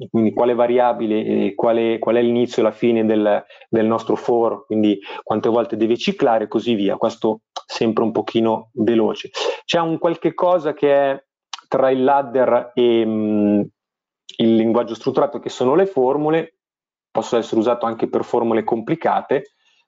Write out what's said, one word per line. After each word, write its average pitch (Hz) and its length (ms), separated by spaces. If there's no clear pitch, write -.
quindi 110 220
quale 120 220
variabile, 117 680
eh, 107 320
quale, 113 420
qual 113 180
è 120 60
l'inizio 120 400
e - 20
la 107 60
fine 117 340
del, 107 400
del 110 180
nostro 113 280
for, 117 520
quindi 107 340
quante 110 240
volte 113 280
deve 113 200
ciclare 113 480
e - 40
così 117 260
via. 98 220
Questo 110 440
sempre 113 380
un 107 80
pochino 113 600
veloce. 110 560
C'è 170 160
un 160 180
qualche 170 360
cosa 175 380
che 143 200
è 139 320
tra 131 240
il 131 140
ladder 127 720
e, 117 300
mm, 107 560
il 113 180
linguaggio 117 400
strutturato, 131 460
che - 80
sono 131 260
le 190 120
formule, 151 720
possono 117 300
essere 110 200
usato 117 260
anche 113 220
per 117 140
formule 113 400
complicate, 117 920